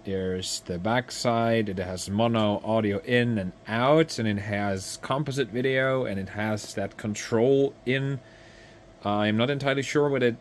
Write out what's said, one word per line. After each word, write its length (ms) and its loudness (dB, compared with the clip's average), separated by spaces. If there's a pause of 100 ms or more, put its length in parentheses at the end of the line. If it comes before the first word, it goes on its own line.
There's 600 -4
the 140 -6
backside, 880 0
it 100 -6
has 320 -6
mono 540 2
audio 400 2
in 340 2
and 140 -2 (160)
out, 500 2
and 80 0
it 120 0
has 640 -4
composite 500 -2
video, 560 0
and 120 -4
it 120 -6
has 440 -4
that 220 -6
control 760 2 (140)
in. 320 0 (880)
I'm 320 2
not 120 2
entirely 340 0
sure 260 2
what 160 2
it 160 4